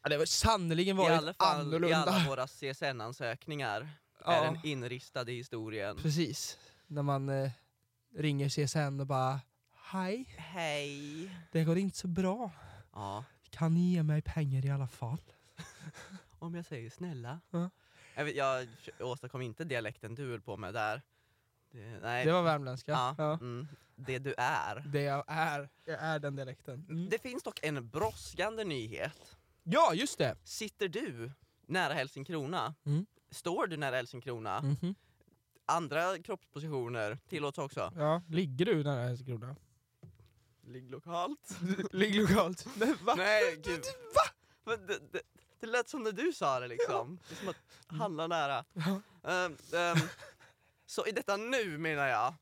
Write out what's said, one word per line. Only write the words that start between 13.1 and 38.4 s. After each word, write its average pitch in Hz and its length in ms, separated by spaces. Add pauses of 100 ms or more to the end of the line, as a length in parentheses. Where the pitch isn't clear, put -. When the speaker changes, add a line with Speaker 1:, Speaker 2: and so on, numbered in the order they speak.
Speaker 1:
Kan 160 240
ni 180 200
ge 165 100
mig 156 180
pengar 135 440
i 139 40
alla 139 180
fall?" 127 340 (360)
Speaker 2:
<laughs> - 840
Om 170 160
jag 170 100
säger 117 240
snälla. 147 500 (100)
Speaker 1:
Ja. 175 200 (460)
Speaker 2:
Jag 147 100
vet, 147 100
jag 131 320 (320)
åstadkom 127 420
inte 123 220
dialekten 117 520
du 139 160
höll 113 100
på 101 160
med 98 160
där. 110 280 (680)
Det, 110 300
nej. 123 240
Speaker 1:
Det 156 60
var 180 120
värmländska. 143 480
Speaker 2:
Ja. 131 260
Speaker 1:
Ja. 151 160
Speaker 2:
Mm. 123 340 (280)
Det 131 240
du 135 180
är. 120 500
Speaker 1:
Det 143 140
jag 143 260
är. 151 420 (160)
Jag 160 160
är 156 180
den 143 160
dialekten. 135 540
Mm. 170 200
Speaker 2:
Det 226 120
finns 254 220
dock - 200
en 139 260
brådskande 214 760
nyhet. 120 720 (260)
Speaker 1:
Ja, 226 300
just 240 240
det. 131 260
Speaker 2:
Sitter - 440
du 151 440 (360)
nära 160 260
Helsingkrona? 147 840 (100)
Speaker 1:
Mm. 151 200 (260)
Speaker 2:
Står 185 360
du 160 100
nära 139 180
Helsingkrona? 120 680
Speaker 1:
Mhm. 147 340 (720)
Speaker 2:
Andra 170 520
kroppspositioner 127 1000 (120)
tillåts 147 280
också. 139 400
Speaker 1:
Ja, 156 320
ligger 160 360